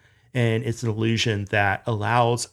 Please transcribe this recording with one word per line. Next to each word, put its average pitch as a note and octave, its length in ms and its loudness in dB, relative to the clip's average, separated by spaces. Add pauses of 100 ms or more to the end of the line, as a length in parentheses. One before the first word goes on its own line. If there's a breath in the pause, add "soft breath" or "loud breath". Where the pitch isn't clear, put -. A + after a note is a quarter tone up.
(320 soft breath)
and A#2 300 0
it's A#2 220 -6
an A2+ 60 -2
illusion A2 600 0
that G2+ 340 2
allows A#2 680 0